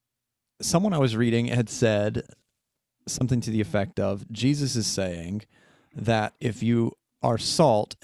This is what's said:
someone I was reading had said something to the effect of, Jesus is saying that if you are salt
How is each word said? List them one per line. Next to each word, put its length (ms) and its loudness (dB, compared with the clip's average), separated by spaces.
someone 320 0
I 60 0
was 180 2
reading 300 2
had 240 0
said 520 0
something 340 0
to 100 -4
the 100 2
effect 380 -2
of, 320 -2
Jesus 460 0
is 100 0
saying 560 -6
that 460 -2
if 220 -4
you 300 2
are 160 2
salt 640 2